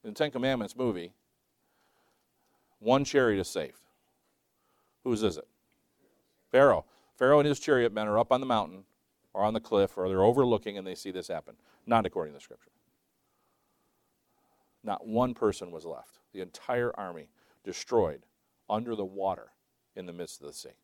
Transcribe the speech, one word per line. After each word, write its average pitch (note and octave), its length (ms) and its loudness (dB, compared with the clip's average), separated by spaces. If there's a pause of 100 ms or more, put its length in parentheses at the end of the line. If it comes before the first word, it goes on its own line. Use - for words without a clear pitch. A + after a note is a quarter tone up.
In G#2+ 80 -14
the G#2 40 -14
Ten D3+ 160 -2
Commandments B2 460 -4
movie, F#2 360 -4 (1700)
one B2+ 240 2
chariot B2 360 4
is F#2 100 -4
saved. D2+ 320 -6 (1200)
Whose A2 200 0
is F2 140 0
it? - 100 -16 (1000)
Pharaoh. B2 360 6 (300)
Pharaoh C#3 240 6
and C#3+ 80 4
his C#3+ 120 0
chariot B2 340 2
men G#2+ 140 -2
are G#2 100 2
up A#2 140 2
on B2+ 80 4
the C3+ 60 -6
mountain F#2+ 400 -2 (480)
or G2+ 100 -2
on G#2+ 100 2
the A2+ 60 -2
cliff, G2+ 380 0
or F#2 100 -2
they're F#2+ 160 2
overlooking, A2+ 540 2
and F#2+ 100 -12
they F#2 80 -10
see F#2+ 160 -12
this F2+ 160 -8
happen. D#2+ 280 -10 (300)
Not A2+ 200 2
according D#2+ 280 -6
to C#2+ 40 -20
the - 60 -20
Scripture. - 280 -20 (2250)
Not G2+ 200 -6
one A#2 280 0
person G2 360 -2
was D#2+ 160 -14
left. C2+ 340 -14 (120)
The F#2+ 100 -10
entire A#2+ 560 -4
army F2 320 -12 (360)
destroyed F#2 600 -2 (440)
under A2+ 260 -2
the G#2 100 -6
water F#2+ 460 -6 (460)
in F#2 80 -12
the F2 80 -12
midst F2 260 -12
of C#2+ 80 -16
the D2 60 -16
sea. - 160 -18 (140)